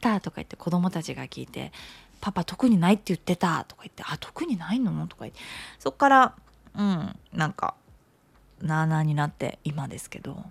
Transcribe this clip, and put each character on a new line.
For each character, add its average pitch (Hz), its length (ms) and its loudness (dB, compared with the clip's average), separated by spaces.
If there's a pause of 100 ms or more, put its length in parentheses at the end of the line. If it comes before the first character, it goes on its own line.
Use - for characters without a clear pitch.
た」 214 220 2
と - 80 -8
か - 60 -16
言 - 80 -8
っ - 40 -20
て - 60 -14
子 - 160 -6
供 175 200 2
た 165 120 -6
ち 131 140 -8
が 131 100 -10
聞 131 160 -12
い 127 60 -12
て、 131 240 -12 (500)
「パ 202 80 -2
パ 175 140 -2
特 - 240 0
に 208 100 8
な 175 140 6
い - 20 8
っ - 40 -4
て - 80 -10
言 175 100 0
っ - 40 -6
て 180 140 0
た」 160 320 0
と - 80 -20
か - 80 -20
言 - 80 -16
っ - 20 -20
て、 - 140 -16
「あ、 156 120 -6
特 - 280 -8
に 254 100 -2
な 165 160 -4
い 247 60 0
の？」 214 140 0 (160)
と - 80 -16
か - 80 -14
言 - 60 -12
っ - 40 -20
て。 - 60 -20 (400)
そ 269 100 -2
っ - 60 -16
か 285 140 6
ら、 262 240 8 (420)
う 208 60 -2
ん、 180 360 0 (140)
な 156 160 0
ん - 40 -4
か、 - 220 -4 (880)
な 156 200 0
あ 160 40 2
な 160 120 2
あ 156 40 2
に 151 140 2
な 147 100 0
っ - 60 -4
て - 320 -6
今 143 240 -6
で 127 100 -12
す - 100 -16
け - 120 -14
ど。 143 300 -12